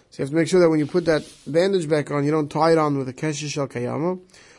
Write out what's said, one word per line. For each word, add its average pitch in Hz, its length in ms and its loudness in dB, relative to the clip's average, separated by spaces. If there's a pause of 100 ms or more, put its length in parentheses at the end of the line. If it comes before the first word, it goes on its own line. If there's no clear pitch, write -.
So - 100 -12
you - 40 -6
have 135 60 -6
to 147 60 -4
make 160 120 2
sure 180 140 4
that 170 80 6
when 160 100 2
you 147 60 0
put 165 200 -2
that 156 180 0 (220)
bandage 175 440 0
back 147 220 0
on, 143 120 0
you 147 80 0
don't 151 180 0
tie 160 240 2
it 160 40 4
on 147 200 2
with 131 120 -6
a 123 40 -10
kesher 151 360 -6
shel 139 180 -4
kayama, 131 520 -4 (400)